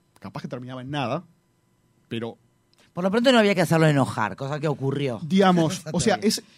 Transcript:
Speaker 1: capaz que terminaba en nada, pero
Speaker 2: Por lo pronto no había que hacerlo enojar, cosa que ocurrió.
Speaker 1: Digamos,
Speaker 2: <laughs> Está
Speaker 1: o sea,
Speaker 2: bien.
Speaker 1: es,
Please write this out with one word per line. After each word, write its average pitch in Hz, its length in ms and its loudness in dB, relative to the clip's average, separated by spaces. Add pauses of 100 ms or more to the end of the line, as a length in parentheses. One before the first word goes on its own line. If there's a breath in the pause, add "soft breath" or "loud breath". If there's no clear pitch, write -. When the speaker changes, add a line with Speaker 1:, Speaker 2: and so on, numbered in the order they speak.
(200)
Speaker 1:
capaz - 220 -14
que 165 60 -12
terminaba 127 340 -12
en 131 80 -14
nada, 143 360 -4 (800)
pero 113 300 -10 (560 soft breath)
Speaker 2:
Por 175 100 -8
lo 190 80 0
pronto 240 200 4
no 247 60 6
había 202 160 4
que 175 80 0
hacerlo 160 240 4
enojar, 123 500 0
cosa 139 240 -8
que 151 80 -4
ocurrió. 135 540 -4
Speaker 1:
Digamos, 175 560 4
Speaker 2:
<laughs> - 0 -
Está - 160 -14
Speaker 1:
o 175 60 0
sea, 240 180 2
Speaker 2:
bien. 202 120 0
Speaker 1:
es, - 120 -2 (160)